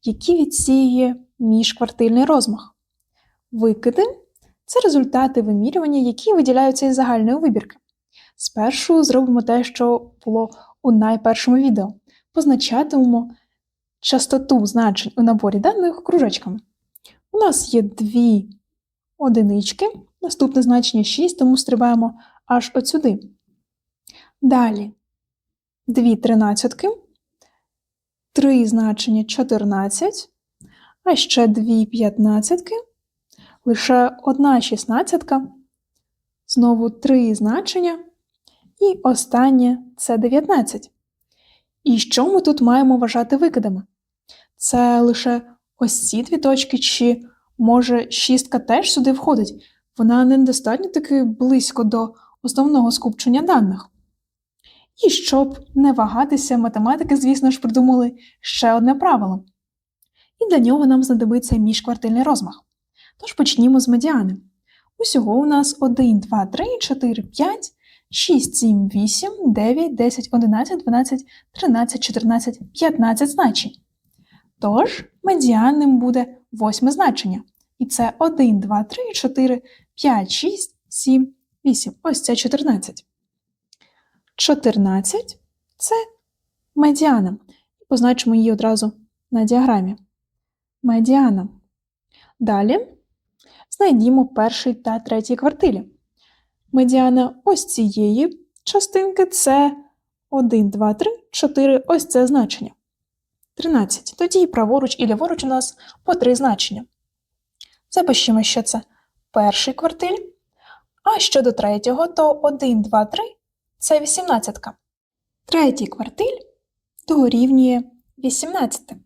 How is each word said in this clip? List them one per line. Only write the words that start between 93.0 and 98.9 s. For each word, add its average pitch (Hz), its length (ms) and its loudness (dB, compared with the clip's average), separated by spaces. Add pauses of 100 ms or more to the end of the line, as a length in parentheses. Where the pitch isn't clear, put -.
знайдімо 262 560 4
перший 233 480 -4
та 226 260 -6
третій 226 360 -4
квартилі. 269 480 -2 (880)
Медіана 254 720 2
ось 403 200 0
цієї 214 800 -2 (160)
частинки — 392 680 0